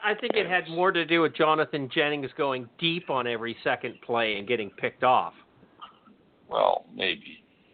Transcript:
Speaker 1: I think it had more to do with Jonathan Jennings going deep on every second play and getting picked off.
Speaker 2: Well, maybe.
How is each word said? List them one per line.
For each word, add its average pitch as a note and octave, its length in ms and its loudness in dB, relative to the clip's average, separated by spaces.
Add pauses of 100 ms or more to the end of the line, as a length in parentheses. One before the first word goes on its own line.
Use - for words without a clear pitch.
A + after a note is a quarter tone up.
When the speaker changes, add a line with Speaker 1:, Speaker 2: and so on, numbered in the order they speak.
Speaker 1:
I G#3 100 2
think A3 220 -2
it G3 100 0
had E3+ 220 0
more F3 240 2
to E3+ 140 0
do E3 160 4
with D3+ 120 2
Jonathan D#3 600 2
Jennings D3 420 0
going C3 320 -2 (100)
deep E3 300 -2
on B2+ 180 0
every A#2 380 -4
second B2 380 -2
play A#2 340 0
and G2+ 100 -8
getting A2 240 -2
picked - 340 -6
off. A#2 280 2 (1160)
Speaker 2:
Well, F2+ 340 2 (100)
maybe. - 480 -6 (320)